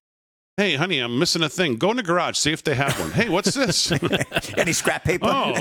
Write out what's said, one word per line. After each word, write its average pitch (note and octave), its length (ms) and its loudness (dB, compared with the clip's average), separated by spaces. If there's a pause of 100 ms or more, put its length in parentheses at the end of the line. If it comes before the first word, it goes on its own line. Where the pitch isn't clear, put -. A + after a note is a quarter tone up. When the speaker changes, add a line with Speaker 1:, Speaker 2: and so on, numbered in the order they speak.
(580)
Speaker 1:
"Hey, F#3+ 180 2
honey, D#3+ 240 0
I'm A#2+ 180 -2
missing E3 240 2
a D#3+ 60 2
thing. C#3 300 0
Go F3+ 140 2
in A#3+ 40 -2
the B3 80 -2
garage, E3 320 0
see - 160 0
if D#3+ 100 -4
they D3 140 -2
have C#3 240 0
one. D#2+ 120 -4
Hey, A3 180 0
what's F#3 240 2
this?" B3 380 0
Speaker 2:
<laughs> - 680 -2
Any F3 160 2
scrap - 320 -2
paper? F3+ 240 0
Speaker 1:
"Oh, A#3+ 320 0